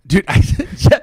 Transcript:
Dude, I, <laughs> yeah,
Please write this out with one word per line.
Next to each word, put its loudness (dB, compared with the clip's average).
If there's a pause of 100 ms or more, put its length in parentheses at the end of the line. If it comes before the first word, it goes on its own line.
Dude, -2
I, 2 (200)
<laughs> -12
yeah, 2